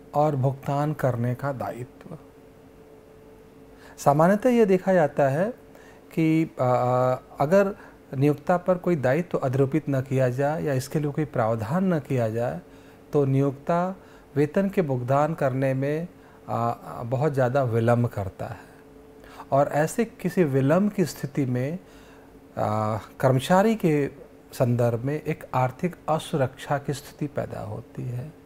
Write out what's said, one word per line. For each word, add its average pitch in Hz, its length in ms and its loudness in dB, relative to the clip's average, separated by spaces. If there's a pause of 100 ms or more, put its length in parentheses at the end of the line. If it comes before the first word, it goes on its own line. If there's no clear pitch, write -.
(140)
और 147 220 2
भुगतान 139 580 -2
करने 123 420 0
का - 160 -6
दायित्व। 113 640 -10 (1800)
सामान्यतः 175 520 4
ये 233 160 6
देखा 190 280 2
जाता 151 340 4
है 160 220 0 (640)
कि, 160 480 0
आ, 127 140 2 (640)
अगर 190 360 2 (380)
नियोक्ता 147 440 2
पर 180 200 0
कोई 180 180 0
दायित्व 139 420 0
अधिरोपित 135 520 0
न 135 120 0
किया 131 280 0
जाए 143 340 -2
या 147 100 -2
इसके 131 260 -2
लिए 147 120 -2
कोई 151 140 -2
प्रावधान 120 680 0
न 151 60 0
किया 123 300 0
जाए, 123 320 -4 (520)
तो 143 120 4
नियोक्ता 143 720 0 (400)
वेतन 151 340 0
के 196 120 -2
भुगतान 139 520 0
करने 135 400 0
में, 147 340 -2 (420)
आ, 117 220 0 (320)
बहुत 131 300 -2
ज़्यादा 131 300 2
विलंब 117 440 2
करता 101 380 -8
है। 120 140 -12 (920)
और 143 160 4
ऐसे 156 380 0
किसी - 380 -2
विलंब 147 480 2
की 175 140 0
स्थिति 139 400 -4
में, 127 340 -2 (760)
आ, 107 400 -2
कर्मचारी 180 760 2
के 147 320 0 (460)
संदर्भ 120 460 2
में 143 220 -6
एक 156 220 -6 (100)
आर्थिक 131 420 -2 (140)
असुरक्षा 151 680 -2
की 139 160 -6
स्थिति - 340 -10
पैदा 113 320 -8
होती 113 440 -12
है। 127 420 -10